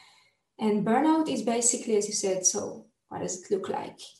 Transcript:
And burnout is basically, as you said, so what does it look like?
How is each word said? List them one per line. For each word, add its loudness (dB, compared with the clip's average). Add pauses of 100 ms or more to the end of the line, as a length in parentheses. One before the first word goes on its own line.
(580)
And 2
burnout 4
is -2
basically, 0
as 2
you -6
said, 0
so -2 (220)
what -10
does -8
it -16
look 0
like? -8 (220)